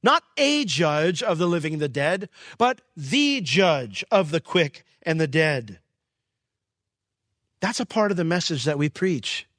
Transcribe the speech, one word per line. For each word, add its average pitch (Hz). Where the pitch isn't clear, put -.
Not 285
a 294
judge 156
of 196
the 175
living 160
and 151
the 147
dead, 156
but 247
the 269
judge 147
of 190
the 160
quick -
and 160
the 160
dead. 135
That's 208
a 233
part 208
of 180
the 175
message 165
that 147
we 147
preach. -